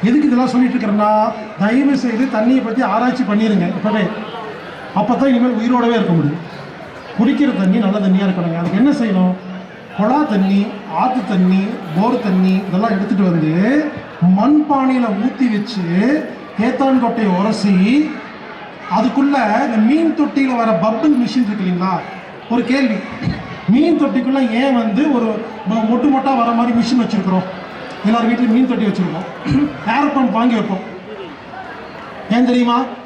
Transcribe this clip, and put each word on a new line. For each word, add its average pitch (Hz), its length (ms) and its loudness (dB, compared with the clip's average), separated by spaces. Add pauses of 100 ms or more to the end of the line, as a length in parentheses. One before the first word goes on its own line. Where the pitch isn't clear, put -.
எதுக்கு 294 200 4
இதெல்லாம் 247 260 2
சொல்லிட்டு 247 220 2
இருக்கிறேன்னா, 208 360 2 (520)
தயவு 269 400 2
செய்து 240 220 0 (100)
தண்ணியை 240 320 2
பத்தி 233 160 -2 (100)
ஆராய்ச்சி 233 380 0
பண்ணிருங்க 202 360 2 (100)
இப்பவே. 214 260 0 (960)
அப்பதான் 247 320 2
இனிமேல் 240 300 2
உயிரோடவே 233 360 2
இருக்க 185 220 2
முடியும். 143 260 -2 (720)
குடிக்கிற 277 320 2 (120)
தண்ணி 190 240 4
நல்ல 196 200 0
தண்ணியா 190 220 2
இருக்கணுங்க. 170 340 -2
அதுக்கு 170 200 0
என்ன 277 180 6
செய்யணும்? 185 340 2 (640)
குழா 240 220 2 (140)
தண்ணி, 196 280 2 (400)
ஆத்து 247 200 0 (100)
தண்ணி, 185 300 2 (340)
போர் 233 300 0
தண்ணி 185 280 2 (140)
இதெல்லாம் 208 280 0
எடுத்துட்டு 196 340 0
வந்து 156 220 2 (880)
மண் 269 200 4 (120)
பானையில 262 380 2 (180)
ஊத்தி 277 300 0
வச்சு, 202 300 -4 (760)
தேத்தான் 254 440 2
கொட்டையை 220 360 0
உரசி, 202 360 0 (1200)
அதுக்குள்ள 269 380 2 (300)
இந்த 233 120 0 (120)
மீன் 311 320 2
தொட்டியில 262 400 0
வர 220 100 2 (140)
பப்பிள் 247 380 2
மிஷின் 233 260 0
இருக்கு 196 160 -2
இல்லைங்களா? 180 280 0 (600)
ஒரு 240 180 2
கேள்வி, 247 260 2 (720)
மீன் 311 300 4
தொட்டிக்குள்ள 254 380 0 (220)
ஏன் 269 200 2
வந்து 220 200 0 (140)
ஒரு 226 120 0 (420)
மொ-, 220 200 0
மொட்டு 247 240 2
மொட்டா 269 180 0 (100)
வர 233 180 2
மாதிரி 240 180 0
மிஷின் 247 260 2
வச்சிருக்கிறோம்? 185 440 0 (600)
எல்லார் 226 220 2
வீட்லயும் 233 260 2
மீன் 254 160 4
தொட்டி 220 180 0
வச்சிருக்கோம், 175 380 -2 (320)
<clears throat> - 360 -2
ஏர் 285 200 0
பம்ப் 233 220 0
வாங்கி 233 200 2
வைப்போம். 185 280 -4 (1500)
ஏன் 247 140 4
தெரியுமா? 240 280 2 (280)